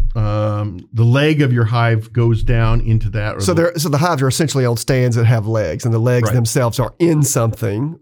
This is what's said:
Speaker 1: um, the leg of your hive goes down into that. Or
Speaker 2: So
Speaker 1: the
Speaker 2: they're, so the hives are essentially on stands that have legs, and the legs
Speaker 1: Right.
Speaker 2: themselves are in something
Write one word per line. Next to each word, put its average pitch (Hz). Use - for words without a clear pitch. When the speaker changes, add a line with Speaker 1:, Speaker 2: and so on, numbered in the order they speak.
Speaker 1:
um, 104
the 113
leg 143
of 131
your 117
hive 117
goes 117
down 113
into 110
that. 104
Or -
Speaker 2:
So 98
Speaker 1:
the 165
Speaker 2:
they're, 170
so 151
the 143
hives 160
are 135
essentially 135
on 117
stands 127
that 117
have 113
legs, 107
and 120
the 113
legs 120
Speaker 1:
Right. 104
Speaker 2:
themselves 120
are 123
in 165
something 117